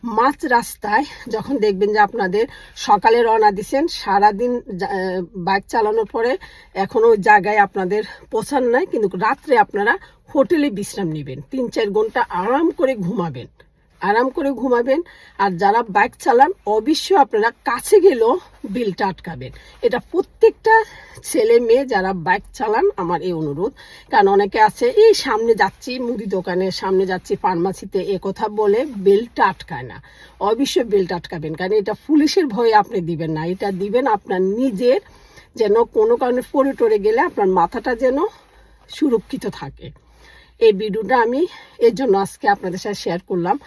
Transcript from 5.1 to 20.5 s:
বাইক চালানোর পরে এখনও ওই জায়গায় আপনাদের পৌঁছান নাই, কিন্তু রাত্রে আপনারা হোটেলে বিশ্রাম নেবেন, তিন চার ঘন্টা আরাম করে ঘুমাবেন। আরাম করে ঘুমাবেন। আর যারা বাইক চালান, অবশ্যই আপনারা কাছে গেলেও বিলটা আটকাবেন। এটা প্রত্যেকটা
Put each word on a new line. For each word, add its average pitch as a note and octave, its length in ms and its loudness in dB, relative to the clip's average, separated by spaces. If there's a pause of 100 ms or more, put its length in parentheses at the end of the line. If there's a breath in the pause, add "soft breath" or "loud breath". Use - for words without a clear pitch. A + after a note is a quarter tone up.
বাইক F#3+ 320 -2
চালানোর A3+ 440 0
পরে A#3 200 -2 (420 loud breath)
এখনও G#3+ 340 0
ওই A3+ 120 6
জায়গায় G#3 380 4
আপনাদের G3+ 440 0 (280 loud breath)
পৌঁছান B3+ 340 -2
নাই, B3 220 0
কিন্তু G#3 300 -2
রাত্রে A3 420 -2
আপনারা G#3 360 0 (400 soft breath)
হোটেলে D4 360 2
বিশ্রাম G3 380 -8
নেবেন, C#3 300 -10 (120)
তিন C4 180 -6
চার A3 220 -2
ঘন্টা G#3+ 380 -2
আরাম A#3+ 420 0
করে C4+ 240 -2
ঘুমাবেন। F3 520 -6 (600)
আরাম A#3 200 2
করে C#4 220 -2
ঘুমাবেন। B3 500 0 (380 loud breath)
আর G3+ 120 0 (120)
যারা G3+ 260 4
বাইক G#3 280 0
চালান, D4 360 4 (140)
অবশ্যই A3 500 0
আপনারা B3 340 2
কাছে - 500 2
গেলেও C#4 380 4 (320 soft breath)
বিলটা G3+ 360 -2
আটকাবেন। D#3 460 -8 (300 loud breath)
এটা E4 160 0
প্রত্যেকটা - 880 2 (380 loud breath)